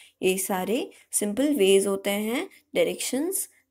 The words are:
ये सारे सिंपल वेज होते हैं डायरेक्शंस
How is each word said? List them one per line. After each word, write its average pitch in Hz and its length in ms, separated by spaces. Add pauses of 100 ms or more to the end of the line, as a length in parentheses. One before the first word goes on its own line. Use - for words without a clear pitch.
(220)
ये 185 160
सारे 196 520 (220)
सिंपल 247 420
वेज 196 320
होते 196 240
हैं 220 380 (260)
डायरेक्शंस 247 760 (220)